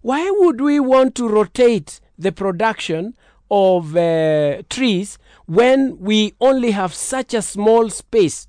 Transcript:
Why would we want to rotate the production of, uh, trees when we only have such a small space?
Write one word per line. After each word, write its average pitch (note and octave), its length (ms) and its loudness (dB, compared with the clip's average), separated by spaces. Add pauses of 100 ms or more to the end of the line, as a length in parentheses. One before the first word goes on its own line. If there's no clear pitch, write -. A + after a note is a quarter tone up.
Why D4 280 -4
would F4 320 2
we D4 180 2
want C4 360 2
to A#3+ 120 -4
rotate G#3+ 720 0 (200)
the F#3 120 -2
production G3 840 -4 (360)
of, F#3 440 2
uh, D#3 720 0
trees G#3 480 -4 (280)
when B3+ 540 2
we G#3 400 0
only B3 320 2
have F#3+ 220 -4
such - 400 -8
a A3 80 -2
small A3 480 0
space? - 600 -2